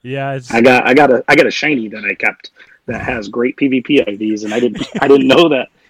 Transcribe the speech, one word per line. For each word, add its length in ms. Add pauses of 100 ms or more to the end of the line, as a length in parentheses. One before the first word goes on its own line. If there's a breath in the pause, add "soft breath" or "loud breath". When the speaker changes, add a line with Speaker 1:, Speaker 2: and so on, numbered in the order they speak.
Speaker 1:
Yeah, 300
it's 200
Speaker 2:
I 80
got, 240
I 80
got 180
a, 160
I 80
got 120
a 40
shiny 360
that 180
I 80
kept 380 (340 soft breath)
that 160
has 260
great 300
P 120
V 120
P 240
I 100
Vs, 280
and 100
I 60
didn't, 260 (160)
I 60
didn't 200
know 220
that 200 (200)